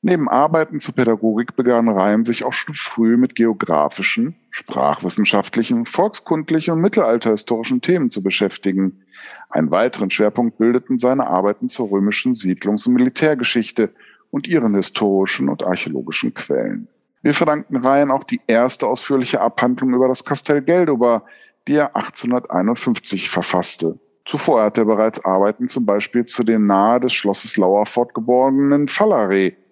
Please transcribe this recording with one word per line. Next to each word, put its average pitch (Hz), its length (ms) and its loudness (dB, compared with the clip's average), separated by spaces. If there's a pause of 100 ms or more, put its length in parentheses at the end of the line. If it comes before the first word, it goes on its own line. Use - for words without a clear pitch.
Neben 170 220 2
Arbeiten 156 500 2
zur - 140 -8
Pädagogik 113 600 0
begann 120 340 2
Rhein 104 360 2
sich 117 180 -4
auch 131 100 -4
schon - 220 -8
früh 113 420 0
mit 123 160 2
geografischen, 98 1000 0 (160)
sprachwissenschaftlichen, 101 1400 -2
volkskundlichen 160 880 -2
und 160 60 0
mittelalterhistorischen 120 1000 0
Themen 170 300 0
zu 101 100 -6
beschäftigen. 95 800 -2 (480)
Einen 78 220 0
weiteren 107 400 0
Schwerpunkt 110 480 0
bildeten 123 400 2
seine 127 260 2
Arbeiten 101 440 0
zur 113 200 -6
römischen 104 460 0
Siedlungs- 101 500 -2
und 123 80 2
Militärgeschichte 123 960 0 (400)
und 139 180 -6
ihren 117 280 2
historischen 98 760 0
und - 140 -6
archäologischen - 720 -6
Quellen. 55 520 -6 (360)
Wir 147 100 2
verdanken 151 440 -2
Rhein 135 340 2
auch 135 140 -2
die - 200 -8
erste 123 400 2
ausführliche 123 560 -2
Abhandlung 123 540 0
über 131 120 4
das 127 160 -2
Kastell 147 380 -2
Geldower, 135 640 2 (420)
die 143 100 2
er - 180 0
achtzehnhunderteinundfünfzig 117 1400 -2
verfasste. 87 680 -2 (280)
Zuvor 139 360 0
hatte 107 200 2
er 107 40 4
bereits 110 400 0
Arbeiten 101 420 0
zum 120 200 -2
Beispiel 104 380 0
zu - 180 -4
dem 110 240 2
nahe 104 320 4
des 123 140 -2
Schlosses - 440 -4
Lauerfort 104 560 0
geborenen 135 720 2
Phalaré, 104 680 0 (160)